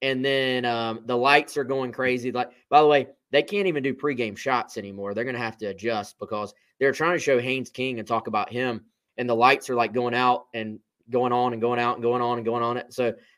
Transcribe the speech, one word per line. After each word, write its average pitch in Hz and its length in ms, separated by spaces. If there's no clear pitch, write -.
And 131 200
then, 131 420
um, 113 400
the 123 120
lights 143 400
are 139 60
going 131 280
crazy. 127 400
Like, 123 200
by 147 120
the 151 60
way, 143 200
they 143 100
can't 196 260
even 151 140
do 131 140
pregame 120 420
shots 127 400
anymore. 101 380
They're 113 80
gonna 123 160
have 113 200
to 107 80
adjust 101 520
because 104 340
they're 135 140
trying 160 220
to 165 60
show 127 200
Haynes 127 320
King 127 260
and 107 100
talk 117 200
about 107 240
him, 120 320
and 123 120
the 117 60
lights 131 340
are, 127 60
like, 113 180
going 120 200
out 123 400
and 110 240
going 123 220
on 123 220
and 113 80
going 120 180
out 120 160
and 117 80
going 123 180
on 120 160
and 113 80
going 117 160
on. 120 300
So, 120 220